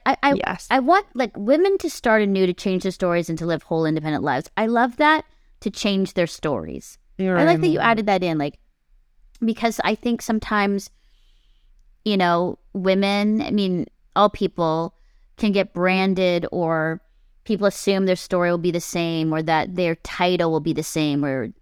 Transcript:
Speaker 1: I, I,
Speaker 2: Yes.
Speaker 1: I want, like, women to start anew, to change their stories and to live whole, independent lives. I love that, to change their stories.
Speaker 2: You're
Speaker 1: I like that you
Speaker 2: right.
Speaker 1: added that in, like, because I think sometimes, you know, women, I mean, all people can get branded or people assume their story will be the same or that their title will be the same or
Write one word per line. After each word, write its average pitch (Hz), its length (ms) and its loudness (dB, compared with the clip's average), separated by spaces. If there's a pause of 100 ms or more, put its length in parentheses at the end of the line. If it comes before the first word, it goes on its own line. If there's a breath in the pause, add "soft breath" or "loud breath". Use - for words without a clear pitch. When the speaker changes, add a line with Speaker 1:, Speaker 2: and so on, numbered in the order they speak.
Speaker 1:
I, 262 160 0
I, 277 120 2
Speaker 2:
Yes. - 360 -6
Speaker 1:
I 269 100 4
want, 349 360 2
like, 240 200 -4
women 320 440 2
to 339 100 -4
start 220 320 2
anew, 196 240 2
to 180 80 2
change 185 300 -2
their 190 80 -2
stories 175 360 0
and 165 120 -4
to 165 60 -6
live 165 180 -2
whole, 165 220 -2
independent 156 380 -2
lives. 143 320 -2
I 220 120 0
love 240 300 0
that, 302 280 2 (360)
to 208 100 -4
change 196 420 0
their 175 140 0
stories. 80 680 -6 (200)
Speaker 2:
You're 185 220 0
Speaker 1:
I 285 60 4
like 330 160 4
that 359 60 2
you 320 120 2
Speaker 2:
right. - 80 2
Speaker 1:
added 220 180 2
that 190 180 2
in, 165 140 -2
like, 143 220 -4 (840)
because 226 400 -2
I 214 120 -2
think 233 260 -4
sometimes, 202 680 -4 (1120)
you 208 140 2
know, 175 420 0 (140)
women, 202 680 2
I - 100 -6
mean, 185 360 0 (280)
all 202 140 4
people 170 680 -2 (420)
can 214 140 0
get 190 220 0
branded 185 800 2
or 160 500 -2 (440)
people 202 220 2
assume 190 380 0
their 185 100 4
story 175 340 0
will 175 100 2
be 170 120 -2
the 170 80 0
same 165 540 -2
or 160 80 -2
that 160 340 -2
their 175 220 0
title 175 540 0
will 160 80 2
be 151 140 -2
the 156 100 -4
same 147 420 -2
or 131 240 -4 (120)